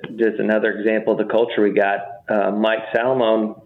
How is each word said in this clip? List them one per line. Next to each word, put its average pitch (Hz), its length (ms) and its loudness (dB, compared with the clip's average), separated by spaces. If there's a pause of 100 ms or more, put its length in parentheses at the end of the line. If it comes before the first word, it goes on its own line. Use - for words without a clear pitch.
(160)
just 110 240 0
another 107 320 0
example 107 420 0
of 95 60 0
the 104 120 -2
culture 113 300 0
we 101 100 4
got. 101 280 2 (300)
Uh, 101 220 0
Mike 110 320 0 (120)
Salamone, 113 720 0